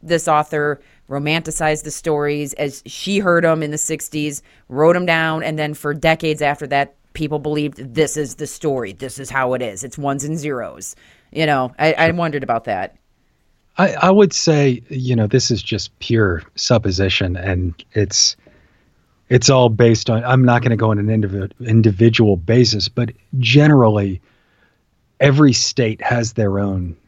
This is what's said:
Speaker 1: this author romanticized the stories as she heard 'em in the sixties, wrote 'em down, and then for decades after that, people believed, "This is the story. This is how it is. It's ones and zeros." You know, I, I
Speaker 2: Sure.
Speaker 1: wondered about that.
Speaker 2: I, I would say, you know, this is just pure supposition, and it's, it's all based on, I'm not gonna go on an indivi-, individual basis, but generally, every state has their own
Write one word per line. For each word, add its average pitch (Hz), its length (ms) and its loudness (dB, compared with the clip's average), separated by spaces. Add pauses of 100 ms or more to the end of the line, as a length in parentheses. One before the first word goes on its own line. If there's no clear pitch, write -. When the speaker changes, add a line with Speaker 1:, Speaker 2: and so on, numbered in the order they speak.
Speaker 1:
this 165 260 -2
author 151 520 -2 (300)
romanticized 156 720 -4
the 151 80 -12
stories 147 640 -4
as 143 320 -6
she 190 320 -4
heard 175 260 2
'em 160 180 2
in 147 80 -6
the 151 80 -8
sixties, 151 640 -6 (260)
wrote 156 280 4
'em 180 100 -2
down, 160 360 0
and 156 160 -6
then 151 160 -4
for 147 200 -6
decades 156 480 -2
after 147 260 -2
that, 139 260 -2 (180)
people 151 260 -4
believed, 143 560 -6
"This 147 220 0
is 143 200 -8
the 151 100 -10
story. 131 460 -6
This 123 260 -14
is 135 120 -14
how 131 240 -2
it 127 80 -4
is. 107 220 -10
It's 127 140 -14
ones 139 260 -4
and 156 140 -6
zeros." 120 580 -10 (360)
You 156 140 -2
know, 131 320 0
I, 156 160 2
I 165 140 2
Speaker 2:
Sure. 165 60 0
Speaker 1:
wondered 156 280 -4
about 117 220 -4
that. 95 320 -6 (800)
Speaker 2:
I, 185 160 2
I 180 160 2
would 196 240 6
say, 143 560 2
you 127 260 -2
know, 110 100 2
this 120 240 2
is 107 120 -2
just - 360 -8
pure 101 440 0 (140)
supposition, 95 800 0
and 90 380 -4 (180)
it's, - 440 0 (920)
it's 127 180 2
all 127 220 6
based 117 400 2
on, 113 140 0
I'm 127 200 4
not 120 180 4
gonna 120 140 0
go 110 140 0
on 107 80 0
an 104 80 -2
indivi-, 101 440 -2 (160)
individual 113 680 4
basis, 110 520 2
but 117 240 -4 (260)
generally, 117 840 4 (1000)
every 139 340 6
state - 480 -2
has 120 320 -2
their 98 240 0
own 92 380 -4 (120)